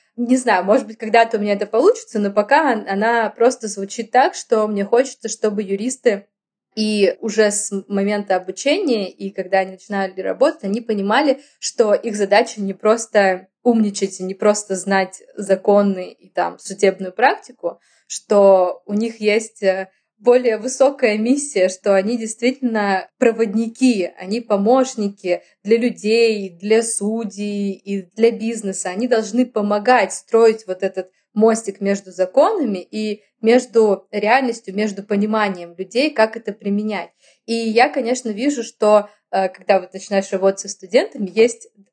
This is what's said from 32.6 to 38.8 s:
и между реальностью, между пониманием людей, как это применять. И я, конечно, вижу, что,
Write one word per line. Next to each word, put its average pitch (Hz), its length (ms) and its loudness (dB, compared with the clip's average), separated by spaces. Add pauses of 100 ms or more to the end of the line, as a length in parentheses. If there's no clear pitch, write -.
и 214 440 -8 (180)
между 220 720 2
реальностью, 220 640 -2
между 202 280 -4
пониманием 202 720 -2
людей, 247 360 -4
как 220 240 0
это 233 160 -10
применять. 208 580 -6 (340)
И 226 80 -6
я, 226 360 2
конечно, 247 400 -4
вижу, 240 340 -2
что, 208 460 2 (220)